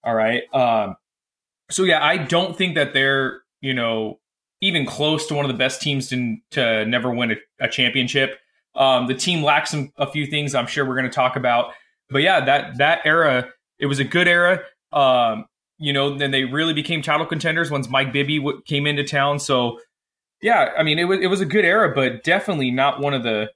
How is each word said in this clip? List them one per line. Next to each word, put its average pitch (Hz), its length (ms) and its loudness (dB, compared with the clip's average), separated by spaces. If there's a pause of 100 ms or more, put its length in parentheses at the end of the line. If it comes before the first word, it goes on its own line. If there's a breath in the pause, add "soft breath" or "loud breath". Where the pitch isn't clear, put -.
All 113 100 -2
right. 110 300 0 (100)
Um, 113 420 0 (760)
so 185 120 0
yeah, 151 220 2
I 175 120 2
don't 170 380 -2
think 180 200 -2
that 143 180 0
they're, 135 480 0 (200)
you 135 120 -4
know, 113 460 -2 (440)
even 170 220 0
close 151 420 -2
to 151 80 -4
one 143 80 -2
of 135 80 -2
the 113 60 -6
best 131 240 -2
teams 139 260 -4
to, 120 300 -4 (140)
to 113 340 0
never 120 280 0
win 117 180 -2
a, 104 40 0 (240)
a 120 80 -2
championship. 131 720 0 (360)
Um, 131 320 2
the 127 60 -2
team 160 300 -2
lacks 151 280 2
some, 143 260 -6
a 139 120 -2
few 151 160 -4
things 147 300 -4
I'm 123 120 0
sure 139 200 -2
we're 127 80 -4
gonna 127 140 -2
talk 127 260 0
about. 120 380 0 (360 loud breath)
But 135 120 0
yeah, 175 240 2
that, 139 320 0
that 156 260 4
era, 156 460 2 (280)
it 143 100 -2
was 139 120 0
a 135 60 0
good 175 220 2
era. 175 340 4 (300 loud breath)
Um, 120 540 2 (320)
you 147 140 -4
know, 139 260 0
then 139 140 -2
they 131 140 0
really 156 280 -2
became 151 280 -4
title 160 240 0
contenders 160 440 -2
once 135 200 -4
Mike 131 240 0
Bibby 143 240 0
w-, 143 240 -4
came 143 260 -2
into 147 160 -2
town. 143 360 0
So, 123 400 0 (640)
yeah, 202 360 2
I 160 60 2
mean, 151 140 2
it 175 80 2
was, 190 140 2
it 185 80 0
was 190 140 0
a 190 40 0
good 180 200 2
era, 185 280 4
but 131 300 -2
definitely 165 480 0
not 135 300 0
one 143 120 0
of 123 100 -2
the 107 320 -2